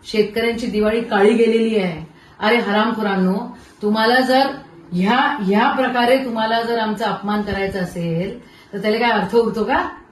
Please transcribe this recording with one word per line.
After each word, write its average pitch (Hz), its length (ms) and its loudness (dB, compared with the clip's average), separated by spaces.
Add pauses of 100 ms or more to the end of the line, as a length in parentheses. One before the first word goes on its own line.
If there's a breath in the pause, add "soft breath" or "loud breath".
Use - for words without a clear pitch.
शेतकऱ्यांची 226 600 0
दिवाळी 214 340 0
काळी 214 320 4
गेलेली 226 440 4
आहे. 175 280 -2 (340 loud breath)
अरे 214 180 2
हरामखोरांनो, 202 800 0 (440 loud breath)
तुम्हाला 220 380 2
जर 262 280 2 (440)
ह्या, 214 500 0
ह्या 208 280 2
प्रकारे 247 560 2
तुम्हाला 226 360 -2
जर 233 160 -2
आमचा 214 280 -2
अपमान 208 360 -4
करायचा 196 380 -4
असेल 175 600 -6 (340 loud breath)
तर 196 80 -8
त्याला 214 160 0
काय 240 140 2
अर्थ 202 240 -2
उरतो 220 280 2
का? 294 260 -2 (220)